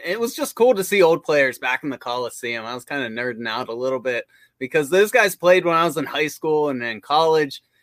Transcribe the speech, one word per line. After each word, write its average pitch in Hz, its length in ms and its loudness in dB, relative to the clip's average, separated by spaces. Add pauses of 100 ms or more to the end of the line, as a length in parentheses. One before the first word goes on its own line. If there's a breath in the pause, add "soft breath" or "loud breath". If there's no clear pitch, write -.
it 196 160 -4
was 233 140 -4
just 302 200 -6
cool 247 200 4
to 190 100 -2
see 196 180 2
old 165 220 4
players 139 340 0
back 127 260 -4
in 147 60 -6
the 123 80 -10
Coliseum. 120 680 -8
I 120 80 -10
was 123 100 -12
kinda 139 240 -6
nerding 117 400 -6
out 113 200 -4
a 117 60 -6
little 131 240 -4
bit 120 280 -4 (320 soft breath)
because 139 320 -2
those 202 200 4
guys 214 260 2
played 180 280 4
when 165 120 2
I 165 100 2
was 151 100 -2
in 147 80 -4
high 147 240 -4
school 151 400 -2
and 131 140 -4
in 113 180 -8
college, 156 600 2 (200)